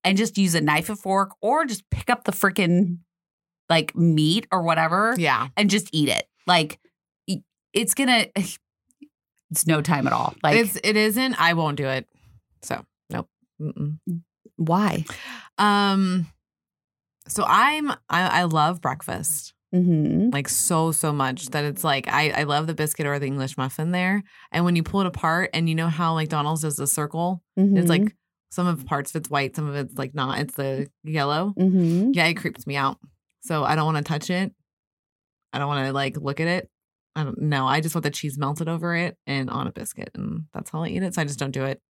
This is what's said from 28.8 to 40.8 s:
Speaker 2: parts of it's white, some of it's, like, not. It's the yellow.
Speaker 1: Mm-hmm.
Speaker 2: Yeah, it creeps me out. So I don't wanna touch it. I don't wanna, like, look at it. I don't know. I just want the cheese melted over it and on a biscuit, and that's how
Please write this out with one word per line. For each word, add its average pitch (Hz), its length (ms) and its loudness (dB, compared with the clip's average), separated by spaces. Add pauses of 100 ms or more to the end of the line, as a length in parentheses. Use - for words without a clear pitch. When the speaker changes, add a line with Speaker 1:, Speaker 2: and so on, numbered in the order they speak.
Speaker 2:
parts 143 260 -4
of 160 80 -6
it's - 100 -10
white, 139 260 -2
some 151 120 -4
of 143 80 -6
it's, 143 200 -6
like, 135 200 -8
not. 135 240 -4
It's 147 160 -6
the 135 320 -4 (160)
yellow. 156 560 -2
Speaker 1:
Mm-hmm. 185 540 4
Speaker 2:
Yeah, 165 140 2
it 170 80 0
creeps - 300 -8
me 143 120 -6
out. 135 200 0 (440)
So 151 220 -2
I 156 120 2
don't 156 100 2
wanna 156 160 0
touch 151 280 -4
it. 185 240 -2 (1000)
I 127 60 -4
don't 143 80 -2
wanna, 135 260 -2
like, 135 240 -2
look 139 220 -6
at 165 80 0
it. 180 220 -2 (480)
I 156 60 -2
don't 127 180 -6
know. 143 260 0
I 139 140 2
just 160 140 -4
want 160 80 -2
the 147 80 0
cheese 143 260 -8
melted 147 320 -4
over 170 260 -4
it 170 220 -4 (100)
and 135 220 -4
on 131 180 -4
a - 40 -6
biscuit, - 440 -12
and - 380 -8
that's - 160 -10
how 165 140 -6